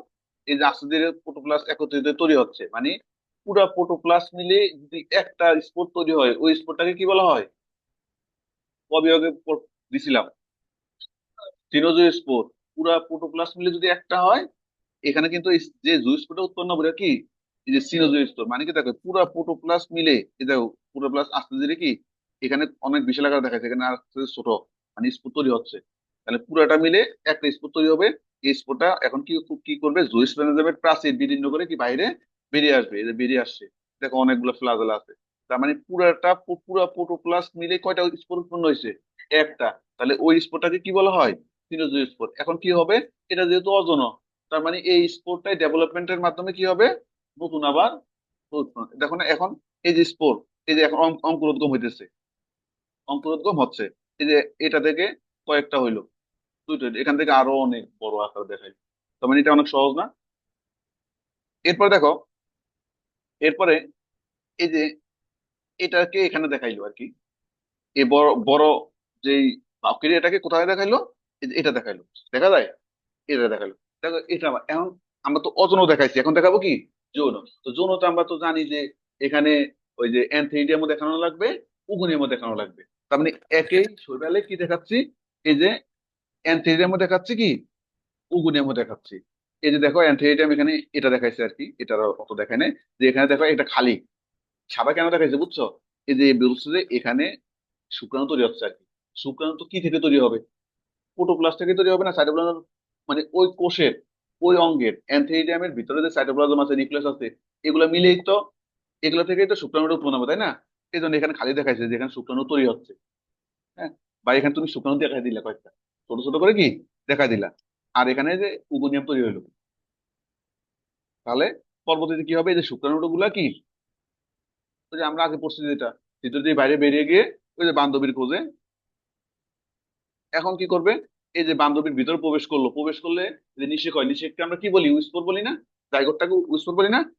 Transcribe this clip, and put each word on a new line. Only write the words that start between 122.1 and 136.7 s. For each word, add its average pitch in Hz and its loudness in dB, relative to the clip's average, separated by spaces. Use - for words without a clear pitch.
কি 160 -2
হবে? 165 0
এই 170 2
যে 170 0
শুক্রাণুগুলা 160 -2
কি, 202 -4
ওই 160 -12
যে 165 -4
আমরা 156 -2
আগে 156 -2
পড়ছি 151 -10
যেটা, 139 -4
ভিতর 131 -4
দিয়ে 147 2
বাইরে 139 4
বেরিয়ে 143 2
গিয়ে 175 4
ওই 170 8
যে 170 4
বান্ধবীর 139 0
খোঁজে। 135 -2
এখন 185 -2
কি 185 -6
করবে? 180 2
এই 170 -2
যে 160 0
বান্ধবীর 147 0
ভিতরে 151 0
প্রবেশ 151 -2
করলো, 139 2
প্রবেশ 147 -6
করলে 175 -4
যে 135 -8
নিষেক 156 -6
হয়, 139 2
নিষেককে 175 -6
আমরা 170 -6
কি 196 -6
বলি? 180 4
ইউস্পোর 151 0
বলি 190 -4
না? 247 -6
জাইগোটটাকে 156 0
ইউস্পোর 175 -2